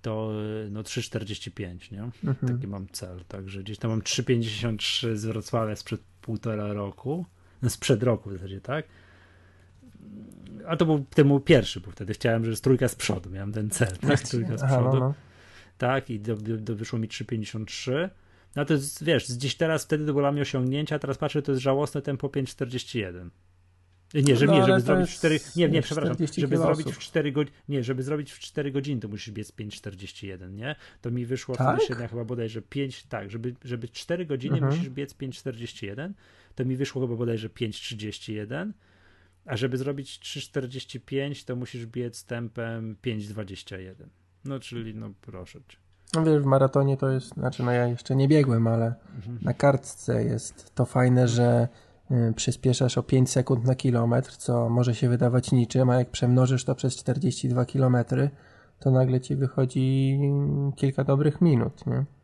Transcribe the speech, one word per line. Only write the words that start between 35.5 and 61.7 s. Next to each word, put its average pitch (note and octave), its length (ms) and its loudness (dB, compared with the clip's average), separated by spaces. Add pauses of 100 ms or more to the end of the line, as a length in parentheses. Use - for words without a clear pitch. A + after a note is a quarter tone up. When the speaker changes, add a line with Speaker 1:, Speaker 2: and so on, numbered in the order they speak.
Speaker 1:
jeden, C#3+ 280 -8 (400)
to B2+ 100 -4
mi B2+ 120 0
wyszło C3 260 -4
chyba A#2+ 140 -2
bodajże A2+ 320 -4
pięć A2 320 -6
trzydzieści G#2+ 540 -10
jeden, C3+ 380 -8 (760)
a A#2+ 100 -6
żeby B2+ 220 -2
zrobić C3+ 420 -6
trzy - 200 -12
czterdzieści C3 600 -8
pięć, C#3 440 -6
to B2+ 120 -6
musisz B2 300 -8
biec A#2+ 380 -8
tempem A2+ 800 -6
pięć G#2+ 260 -6
dwadzieścia G2+ 500 -10
jeden. F#2 300 -16 (360)
No, C3+ 160 -8
czyli, A2+ 340 -10
no, G#2+ 160 -10 (100)
proszę - 380 -16 (100)
cię. - 80 -20 (380)
Speaker 2:
No, D#3+ 100 2
wiesz, D3+ 180 4
w C#3 40 0
maratonie C3+ 500 4
to C3+ 140 0
jest, B2+ 180 -2
znaczy, B2+ 340 -4
no, B2 100 0
ja B2 140 2
jeszcze A#2+ 300 -2
nie C#3 120 4
biegłem, C3 380 6
ale A2+ 280 2 (220)
Speaker 1:
Mhm. A#2 260 -10
Speaker 2:
na B2 120 0
kartce B2 720 2
jest - 500 -6
to B2+ 100 2
fajne, B2+ 440 6
że, A#2+ 400 4 (420)
y, A#2 260 4
przyspieszasz B2+ 640 2
o B2 40 0
pięć B2+ 280 4
sekund B2 340 2
na C3 100 4
kilometr, A#2+ 600 2
co A#2+ 320 0
może A#2+ 260 4
się B2+ 140 2
wydawać B2 440 4
niczym, B2+ 380 4
a B2 80 4
jak B2 120 0
przemnożysz B2+ 540 4
to C3+ 100 0
przez - 220 -2
czterdzieści C3 520 -2
dwa B2 180 2
kilometry, C3 640 2 (500)
to C3+ 100 2
nagle B2+ 300 4
ci C#3 160 -4
wychodzi, C3+ 840 2
mm, C#3+ 500 2
kilka C#3 320 0
dobrych D3 360 2
minut, B2+ 460 4